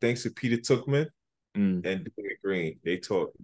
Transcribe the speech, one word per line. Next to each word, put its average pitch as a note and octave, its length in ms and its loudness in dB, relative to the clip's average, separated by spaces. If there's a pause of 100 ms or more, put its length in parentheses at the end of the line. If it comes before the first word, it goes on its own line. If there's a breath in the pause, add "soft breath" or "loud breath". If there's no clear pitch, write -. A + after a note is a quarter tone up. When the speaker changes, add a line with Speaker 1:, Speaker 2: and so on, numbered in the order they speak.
Speaker 1:
thanks A#2+ 220 2
to A2+ 80 -2
Peter A#2 280 0
Tuchman C#3 480 2 (500)
Speaker 2:
Mm. F#2 300 2
Speaker 1:
and F#2 300 -2
David G2 260 -10
Green. F2 420 -2
They F2 120 0
taught, F2+ 360 -2 (100)